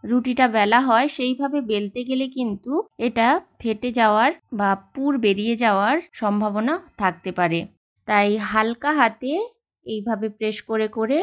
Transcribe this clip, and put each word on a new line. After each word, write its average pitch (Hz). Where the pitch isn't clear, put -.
রুটিটা 247
বেলা 220
হয়, 254
সেইভাবে 269
বেলতে 208
গেলে 262
কিন্তু 240
এটা 233
ফেটে 226
যাওয়ার 220
বা 202
পুর 277
বেরিয়ে 214
যাওয়ার 220
সম্ভাবনা 214
থাকতে 185
পারে। 170
তাই 208
হালকা 226
হাতে 254
এইভাবে 220
প্রেস 214
করে 220
করে 226